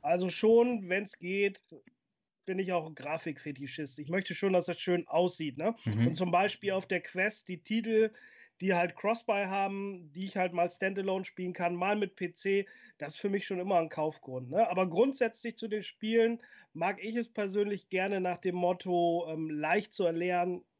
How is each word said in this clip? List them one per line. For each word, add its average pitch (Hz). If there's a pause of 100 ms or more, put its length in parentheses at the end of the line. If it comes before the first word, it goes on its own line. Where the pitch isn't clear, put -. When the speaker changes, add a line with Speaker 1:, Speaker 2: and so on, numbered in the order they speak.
Speaker 1:
Also 180
schon, 226
wenn's 196
geht, 196 (840)
bin 190
ich 185
auch 165
ein 156
Grafikfetischist. 143
Ich 143
möchte 185
schon, 196
dass 175
das 170
schön 175
aussieht, 160
ne? 202 (100)
Speaker 2:
Mhm. 113
Speaker 1:
Und 160
zum 180
Beispiel 196
auf 190
der 180
Quest, 202
die 180
Titel, 220 (480)
die 190
halt 175
Cross-Buy 208
haben, 196
die 185
ich 190
halt 185
mal 175
Standalone 190
spielen 180
kann, 175
mal 190
mit 202
P 175
C, 196 (320)
das 151
ist -
für 202
mich 196
schon 185
immer 185
ein 165
Kaufgrund, 131
ne? 202
Aber 185
grundsätzlich 226
zu 226
den 208
Spielen 226 (340)
mag 180
ich 226
es 233
persönlich 202
gerne 190
nach 180
dem 180
Motto, 175
ähm, 156
leicht 156
zu 190
erlernen 175 (160)